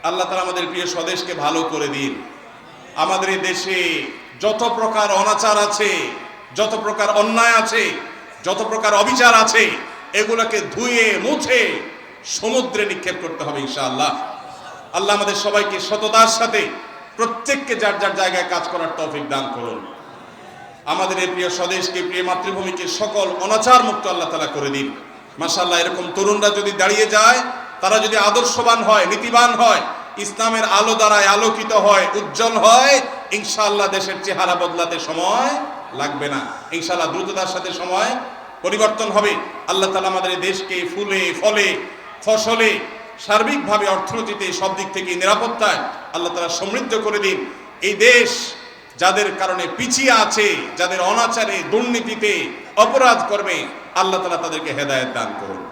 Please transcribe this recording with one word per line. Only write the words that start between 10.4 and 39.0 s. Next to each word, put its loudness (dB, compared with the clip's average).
ধুয়ে 2
মুছে 2
সমুদ্রে 0
নিক্ষেপ -6
করতে -8
হবে -6
ইনশাআল্লাহ। -2
আল্লাহ 2
আমাদের -2
সবাইকে 0
সততার 4
সাথে 0
প্রত্যেককে -2
যার 2
যার 0
জায়গায় 0
কাজ -2
করার -4
তৌফিক -6
দান -2
করুন। -8
আমাদের -2
এই 0
প্রিয় -2
স্বদেশকে, -4
প্রিয় -4
মাতৃভূমিকে -4
সকল -2
অনাচার 6
মুক্ত -4
আল্লাহ -2
তাআলা -4
করে -2
দিন। -2
মাশাআল্লাহ, 0
এরকম -2
তরুণরা 4
যদি -2
দাঁড়িয়ে 4
যায়, 6
তারা 4
যদি 2
আদর্শবান 4
হয়, 6
নীতিবান 4
হয়, 4
ইসলামের -2
আলো 4
দ্বারায় 6
আলোকিত 0
হয়, 6
উজ্জ্বল 0
হয়, 8
ইনশাআল্লাহ 0
দেশের -2
চেহারা 0
বদলাতে -2
সময় 0
লাগবে -4
না। -4
ইনশাআল্লাহ -2
দ্রুততার -4
সাথে -6
সময় -2
পরিবর্তন 0